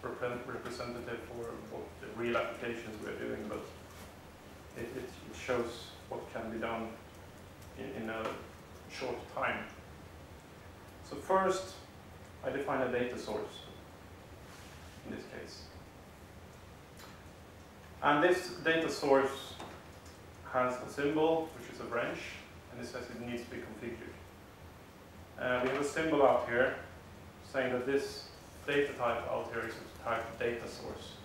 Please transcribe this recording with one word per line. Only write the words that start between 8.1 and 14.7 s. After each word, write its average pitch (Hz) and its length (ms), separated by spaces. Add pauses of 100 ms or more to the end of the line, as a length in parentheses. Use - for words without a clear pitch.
a 110 120 (720)
short 127 220 (160)
time. 123 300 (1500)
So - 60
first, 185 580 (720)
I 135 60
define 135 300
a 120 100
data 120 260
source 107 380 (1500)